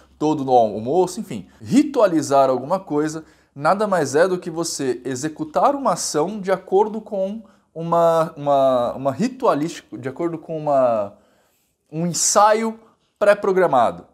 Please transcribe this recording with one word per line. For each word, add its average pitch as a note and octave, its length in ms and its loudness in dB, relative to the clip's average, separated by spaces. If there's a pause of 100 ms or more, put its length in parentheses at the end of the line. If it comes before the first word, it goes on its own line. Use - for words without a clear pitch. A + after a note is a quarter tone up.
(160)
todo D3+ 280 0
no C3 80 0
almoço, B2 680 2
enfim. A#2 300 -12 (120)
Ritualizar D3+ 880 2
alguma C3+ 300 -2
coisa D#3 460 -4 (300)
nada F#3 320 0
mais D#3+ 280 0
é E3+ 140 4
do F3+ 100 -2
que F3 100 -10
você D#3 560 -4
executar D#3 720 -2
uma B3 200 -2
ação F3+ 460 -4
de F#3+ 120 -2
acordo G3+ 480 0
com G#3 420 -8 (320)
uma, E3 600 2
uma, C3+ 560 2
uma C3+ 200 -4
ritualística, E3+ 880 -2
de B2+ 100 -8
acordo E3 300 -6
com D#3+ 180 -12
uma, B2+ 580 0 (760)
um E3 160 -4
ensaio A3 720 2 (400)
pré-programado, F3+ 960 2